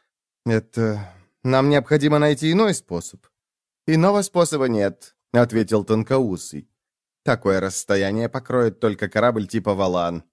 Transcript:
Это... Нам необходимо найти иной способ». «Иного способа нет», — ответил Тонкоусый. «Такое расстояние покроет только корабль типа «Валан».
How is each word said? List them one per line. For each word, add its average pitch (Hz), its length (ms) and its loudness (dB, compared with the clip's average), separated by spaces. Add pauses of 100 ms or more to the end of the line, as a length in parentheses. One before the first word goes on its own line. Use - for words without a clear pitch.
(440)
Это... 110 720 -2 (300)
Нам 131 240 2
необходимо 147 500 2
найти 151 320 0
иной 202 240 2
способ». - 500 -10 (640)
«Иного 185 360 4
способа 160 440 0
нет», — 101 480 -2 (180)
ответил 113 520 2
Тонкоусый. 110 840 -2 (540)
«Такое 101 380 0
расстояние 98 680 -2
покроет 123 520 -4
только 107 280 -2
корабль 110 380 0
типа 101 280 -4
«Валан». 87 580 -2